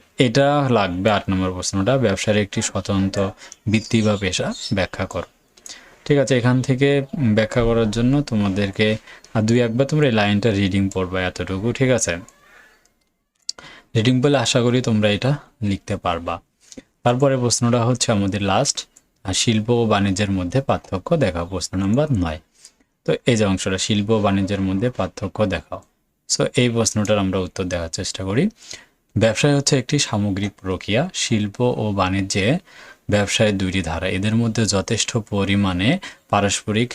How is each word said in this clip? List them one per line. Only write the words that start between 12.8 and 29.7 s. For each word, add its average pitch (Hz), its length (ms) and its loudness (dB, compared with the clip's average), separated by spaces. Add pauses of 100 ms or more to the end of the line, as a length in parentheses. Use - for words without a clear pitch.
রিডিং 123 260 4
পড়লে 143 160 4
আশা 120 240 2
করি 120 200 2
তোমরা 107 280 2
এটা 127 280 0 (240)
লিখতে 101 360 -4
পারবা। 85 440 -4 (640)
তারপরে 131 340 2
প্রশ্নটা 120 480 2
হচ্ছে 123 260 0
আমাদের 101 300 0
লাস্ট, 101 460 0 (360)
আহ, 95 80 -6
শিল্প 107 380 0
ও 117 160 2
বাণিজ্যের 98 460 0
মধ্যে 92 300 0
পার্থক্য 98 560 -2
দেখাও, 87 280 -2
প্রশ্ন 95 320 -6
নাম্বার 110 360 0
নয়। 85 260 -2 (640)
তো 160 100 0 (100)
এই 123 100 4
যে 107 100 2
অংশটা, 95 320 -2
শিল্প 104 320 -2
ও 110 100 2
বাণিজ্যের 98 420 0
মধ্যে 98 280 -2
পার্থক্য 101 560 -4
দেখাও। 90 360 -6 (500)
So - 240 0
এই 123 140 4
প্রশ্নটার 110 480 0
আমরা 95 220 0
উত্তর 92 240 -6
দেওয়ার 87 260 -6
চেষ্টা - 340 -8
করি। 113 260 0 (680)
ব্যবসায় 113 380 2
হচ্ছে 139 240 2